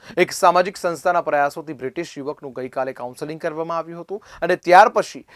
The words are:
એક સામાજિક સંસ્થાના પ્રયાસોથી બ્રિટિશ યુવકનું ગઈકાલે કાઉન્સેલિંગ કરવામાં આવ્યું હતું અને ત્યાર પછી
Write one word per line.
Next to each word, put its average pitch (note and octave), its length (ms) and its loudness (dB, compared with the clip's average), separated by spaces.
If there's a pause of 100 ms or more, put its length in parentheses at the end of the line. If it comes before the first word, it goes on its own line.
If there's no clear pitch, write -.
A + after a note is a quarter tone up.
(220)
એક F3+ 120 0
સામાજિક F3+ 480 2
સંસ્થાના E3+ 440 -2
પ્રયાસોથી D3 540 -2
બ્રિટિશ C3 400 -10
યુવકનું C#3+ 360 -12
ગઈકાલે C3 440 -6
કાઉન્સેલિંગ D3 440 -12
કરવામાં E3 380 -6
આવ્યું E3+ 240 -12
હતું - 420 -10
અને F3+ 80 2 (120)
ત્યાર F#3+ 280 10
પછી F3+ 260 -4 (140)